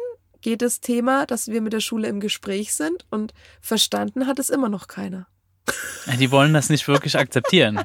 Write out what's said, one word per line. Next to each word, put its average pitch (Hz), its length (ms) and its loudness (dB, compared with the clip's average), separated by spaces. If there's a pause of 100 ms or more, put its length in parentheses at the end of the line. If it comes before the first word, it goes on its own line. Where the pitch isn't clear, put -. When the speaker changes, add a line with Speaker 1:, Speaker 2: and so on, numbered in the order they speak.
(400)
Speaker 1:
geht 226 220 -2
das 240 180 -2
Thema, 247 460 0
dass 233 220 -6
wir 220 120 -2
mit 220 120 -4
der 220 80 -2
Schule 214 280 -4
im 202 120 -4
Gespräch 202 540 -4
sind 330 360 -4
und 214 240 -6 (260)
verstanden 208 680 -2
hat 269 120 -2
es 269 120 -4
immer 269 180 0
noch 202 180 -6
keiner. 185 400 -10 (800)
Speaker 2:
Ja, 127 100 -2
die 127 140 4
wollen 139 240 8
das 147 160 2
nicht 151 180 2
wirklich 143 300 2
akzeptieren. 127 680 4